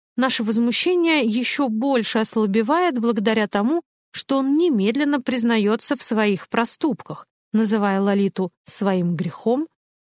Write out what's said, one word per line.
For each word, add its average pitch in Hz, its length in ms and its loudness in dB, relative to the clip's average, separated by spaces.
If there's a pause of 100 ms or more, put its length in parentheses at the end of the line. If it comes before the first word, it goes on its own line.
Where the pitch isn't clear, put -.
(160)
наше 247 280 0
возмущение 294 800 0
ещё 240 440 -2
больше 226 500 0
ослабевает 226 800 0
благодаря 220 500 0
тому, 254 340 0 (300)
что - 260 -2
он 269 180 2
немедленно 285 640 2
признаётся 226 760 0
в 247 80 -4
своих 208 460 0
проступках, - 800 -4 (260)
называя 208 480 2
Лолиту 196 500 0 (140)
своим 185 500 -2
грехом, 233 540 -2 (460)